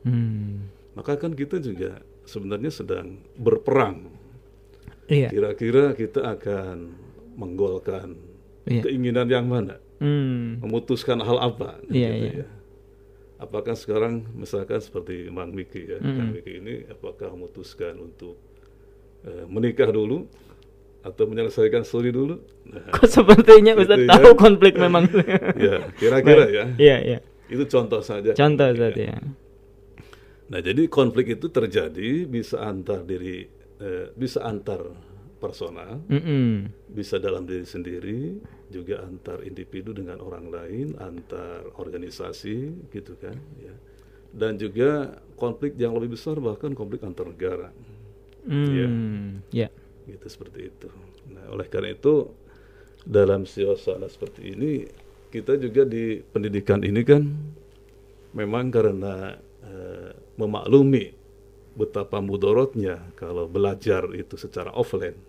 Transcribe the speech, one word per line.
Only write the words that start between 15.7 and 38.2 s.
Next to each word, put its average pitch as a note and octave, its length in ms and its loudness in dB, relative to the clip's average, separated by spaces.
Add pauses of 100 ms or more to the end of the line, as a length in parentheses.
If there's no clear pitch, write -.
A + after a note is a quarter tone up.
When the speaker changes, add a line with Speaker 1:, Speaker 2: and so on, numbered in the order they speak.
Speaker 2:
ya, - 140 -12
Speaker 1:
Mm-mm. C#3 180 -6
Speaker 2:
Kang A#2 140 -4
Miki F#2+ 240 -12
ini G2 200 -14 (120)
apakah - 440 -14
memutuskan F2 640 -14
untuk, F2 380 -20 (880)
eh, F2 220 -16
menikah A2+ 440 -2
dulu A2 380 -2 (720)
atau G2 240 -6
menyelesaikan A2 580 0
studi A#2+ 280 -4
dulu? C#3 320 -4 (220)
Nah, - 240 -20
Speaker 1:
Kok - 180 4
sepertinya A3 680 12
Speaker 2:
gitu G3 140 6
Speaker 1:
Ustadz E3 140 6
Speaker 2:
ya. B2 100 6
Speaker 1:
tahu A#3+ 220 12
konflik G3 420 10
memang? F3 300 4 (280)
Speaker 2:
<laughs> F#3 220 0
Ya, G2 360 2
kira-kira C3+ 520 8
Speaker 1:
Baik. G#2+ 80 2
Speaker 2:
ya. G#2 120 -2 (120)
Speaker 1:
Iya, C#3 240 8
iya. B2 180 -4 (300)
Speaker 2:
Itu C3 180 -4
contoh A2+ 340 0
saja. G#2 320 -4
Speaker 1:
Contoh, C#3+ 340 4
Speaker 2:
Gitu B2 100 2
Speaker 1:
Ustadz, A#2 220 0
Speaker 2:
ya. G#2+ 100 -4
Speaker 1:
ya. - 100 -8 (1300)
Speaker 2:
Nah, F2+ 120 -8
jadi G2+ 260 0
konflik B2+ 460 2
itu C#3 160 -10
terjadi G#2 760 -4
bisa A#2 380 -8
antar F#2+ 400 -8
diri, F2+ 440 -10 (300)
eh, F#2 340 -12
bisa B2 320 -8
antar G2+ 400 -8 (540)
personal, F2+ 680 -12
Speaker 1:
Mm-mm. C3+ 640 -2 (220)
Speaker 2:
bisa G#2 280 -10
dalam F#2+ 280 0
diri F2+ 180 -10
sendiri, F2+ 580 -10 (460)